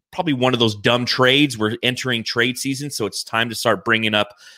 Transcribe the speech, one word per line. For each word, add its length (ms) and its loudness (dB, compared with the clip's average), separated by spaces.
probably 220 -2
one 200 0
of 60 2
those 160 2
dumb 300 2
trades. 520 2
We're 240 -2
entering 420 -2
trade 360 -2
season, 320 -6
so 160 -4
it's 160 -8
time 260 -2
to 60 -8
start 300 0
bringing 280 2
up 220 0